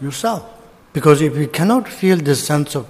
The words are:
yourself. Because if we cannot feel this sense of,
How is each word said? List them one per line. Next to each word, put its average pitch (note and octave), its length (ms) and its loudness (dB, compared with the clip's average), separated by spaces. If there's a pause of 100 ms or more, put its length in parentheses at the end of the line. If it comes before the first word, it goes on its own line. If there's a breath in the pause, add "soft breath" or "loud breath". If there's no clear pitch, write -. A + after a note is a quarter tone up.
yourself. E3 420 -4 (500)
Because D3 300 4
if C#3 140 0
we D3 100 -2
cannot G#3 420 0
feel F#3 300 2
this C#3 260 0
sense D3 300 -2
of, B2 160 -6